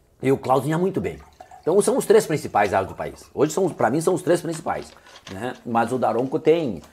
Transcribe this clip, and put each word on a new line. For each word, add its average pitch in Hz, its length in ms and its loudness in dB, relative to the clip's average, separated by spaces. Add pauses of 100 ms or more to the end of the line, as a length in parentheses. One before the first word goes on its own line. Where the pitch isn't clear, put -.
(220)
E 131 100 2
o 135 60 2
Klaus 127 280 0
vinha 160 120 0
muito 180 240 -2
bem. 85 160 -6 (440)
Então, 185 200 2
são 214 160 2
os 226 80 -2
três 208 220 4
principais 104 460 0
árbitros 95 200 0
do - 40 -20
país. 76 260 -10 (100)
Hoje, 156 200 0
são, 185 160 0
pra 117 200 0
mim, 147 120 0
são 185 120 2
os 185 80 -2
três 165 200 0
principais, 156 500 -8 (400)
né? 117 220 -8 (120)
Mas 117 280 0
o 131 40 0
Daronco 123 400 0
tem, 156 440 2 (120)